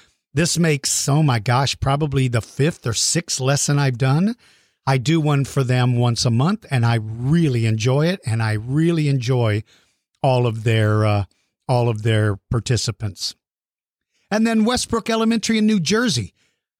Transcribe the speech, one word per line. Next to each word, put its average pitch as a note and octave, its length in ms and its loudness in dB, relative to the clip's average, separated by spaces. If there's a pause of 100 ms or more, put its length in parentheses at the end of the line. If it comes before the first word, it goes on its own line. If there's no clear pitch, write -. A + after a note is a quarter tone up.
(340)
this D#3 240 0
makes, D#3 520 0
oh C#3+ 140 2
my B2 160 2
gosh, B2 420 0
probably C#3 480 0
the A#2 120 0
fifth - 460 -4
or A2+ 60 -2
sixth - 480 -2
lesson C#3+ 360 0
I've C3+ 200 0
done. D3+ 400 0 (480)
I C3+ 120 0
do D#3 240 0
one C#3+ 240 0
for - 180 -2
them B2 320 2
once A#2+ 300 0
a B2+ 40 2
month, C#3 400 0
and A#2+ 160 0
I A#2 100 2
really A#2+ 720 0
enjoy B2+ 420 0
it, F#3 180 -2
and A2+ 180 -2
I A2 80 0
really D3+ 560 0
enjoy A#2+ 560 0 (580)
all B2+ 240 2
of A2 200 -4
their, G#2+ 400 2
uh, G#2 180 2 (460)
all B2 180 2
of G#2+ 160 -4
their G#2+ 320 0 (160)
participants. - 840 -4 (960)
And A3 160 2
then A3 200 2
Westbrook A#3 440 -2
Elementary A3+ 480 0
in G#3+ 80 2
New G#3+ 140 2
Jersey. D#3+ 540 -2 (460)